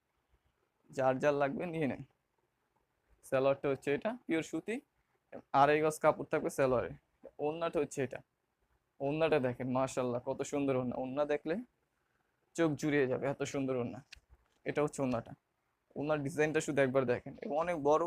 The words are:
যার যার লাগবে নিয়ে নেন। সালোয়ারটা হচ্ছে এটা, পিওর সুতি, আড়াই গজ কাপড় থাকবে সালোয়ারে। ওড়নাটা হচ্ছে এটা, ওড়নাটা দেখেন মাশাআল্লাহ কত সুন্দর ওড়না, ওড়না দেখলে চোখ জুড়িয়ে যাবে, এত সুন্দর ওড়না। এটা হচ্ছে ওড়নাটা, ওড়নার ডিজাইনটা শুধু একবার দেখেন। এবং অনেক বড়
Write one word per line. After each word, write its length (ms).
যার 240
যার 220
লাগবে 200
নিয়ে 180
নেন। 100
সালোয়ারটা 420
হচ্ছে 260
এটা, 120
পিওর 240
সুতি, 240
আড়াই 220
গজ 200
কাপড় 300
থাকবে 240
সালোয়ারে। 340
ওড়নাটা 380
হচ্ছে 260
এটা, 120
ওড়নাটা 380
দেখেন 200
মাশাআল্লাহ 420
কত 100
সুন্দর 280
ওড়না, 220
ওড়না 220
দেখলে 220
চোখ 140
জুড়িয়ে 300
যাবে, 220
এত 80
সুন্দর 280
ওড়না। 180
এটা 160
হচ্ছে 180
ওড়নাটা, 300
ওড়নার 280
ডিজাইনটা 400
শুধু 200
একবার 180
দেখেন। 200
এবং 200
অনেক 120
বড় 200